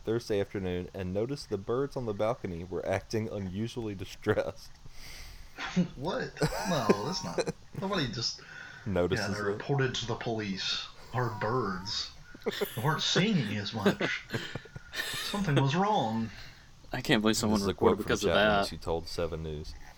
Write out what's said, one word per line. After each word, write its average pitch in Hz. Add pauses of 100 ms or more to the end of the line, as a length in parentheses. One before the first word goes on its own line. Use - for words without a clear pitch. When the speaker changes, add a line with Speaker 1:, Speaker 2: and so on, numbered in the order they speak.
Speaker 1:
Thursday 110
afternoon 92
and 92
noticed 120
the -
birds 123
on 127
the 110
balcony 98
were 90
acting 107
unusually 104
distressed. -
Speaker 2:
<laughs> - (1160)
What? 160 (380)
No, 139 (200)
that's 175
not. 123 (300)
Nobody 190
just 110 (440)
Speaker 1:
Notices 92
Speaker 2:
yeah, 98
they 101
Speaker 1:
it. 101
Speaker 2:
reported 127
to -
the 117
police. 107 (280)
Our 123 (100)
birds 104 (760)
weren't 151
singing 156
as 107
much. - (1080)
Something 190
was 139
wrong. 135 (640)
Speaker 3:
I 131
can't 117
believe 110
someone 107
Speaker 1:
This 101
is 98
a -
Speaker 3:
reported 92
Speaker 1:
quote -
from 104
Speaker 3:
because 107
of 92
Speaker 1:
Chapman 101
Speaker 3:
that. 101
Speaker 1:
as 98
she 85
told 82
Seven 82
News. 78 (240)